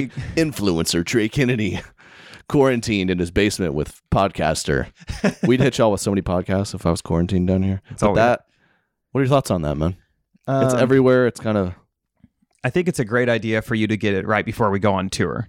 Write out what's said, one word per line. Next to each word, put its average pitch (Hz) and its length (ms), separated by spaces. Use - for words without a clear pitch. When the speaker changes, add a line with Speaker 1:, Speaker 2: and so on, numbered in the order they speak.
Speaker 1:
you 127 80
Speaker 2:
influencer 92 720
Trey 110 240
Kennedy 110 500
<laughs> - 340
quarantined 117 640
in 90 100
his 85 120
basement 98 420
with - 280
podcaster. 78 800
Speaker 1:
<laughs> 175 40
Speaker 2:
We'd 123 120
hit 135 180
y'all 113 140
with 95 100
so 107 100
many 98 100
podcasts 95 520
if 90 120
I 85 60
was 85 100
quarantined 87 460
down 95 160
here. 95 260
Speaker 1:
It's - 120
Speaker 2:
But 107 60
Speaker 1:
all 101 60
we - 60
Speaker 2:
that, 117 260
what 127 100
are - 20
your 127 60
thoughts 135 220
on 90 120
that, 73 120
man? 80 220
It's 135 260
Speaker 1:
Um, 123 60
Speaker 2:
everywhere. 127 480
It's - 120
kinda 101 360
Speaker 1:
I 127 60
think 175 200
it's 156 100
a 127 60
great 120 240
idea 110 320
for 117 140
you 107 120
to 110 80
get 101 180
it 95 140
right 104 180
before 113 240
we 98 100
go 101 140
on 95 160
tour. 87 400